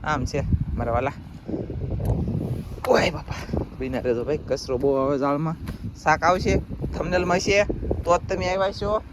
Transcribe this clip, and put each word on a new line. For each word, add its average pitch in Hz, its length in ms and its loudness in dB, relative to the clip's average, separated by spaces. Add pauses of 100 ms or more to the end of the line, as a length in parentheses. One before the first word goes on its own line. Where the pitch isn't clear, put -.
આમ 147 200 0
છે 143 160 0 (340)
મારા 117 180 0
વાલા. 127 200 2 (1800)
ઓય - 220 6
બાપા, - 240 -6 (440)
બીના 131 200 -2
રહેજો 120 260 2
ભાઈ, 147 140 0
કચરો 131 400 -2
બહુ 139 160 4
આવે 135 240 2
ઝાડમાં. 160 380 0 (460)
શાક 156 200 4
આવશે, 185 340 4 (380)
થંબનેલમાં 180 460 2
છે, 202 240 4 (400)
તો 170 120 6
જ 170 120 2
તમે 185 200 -2
આવ્યા 190 240 0
છો. 208 300 -2 (100)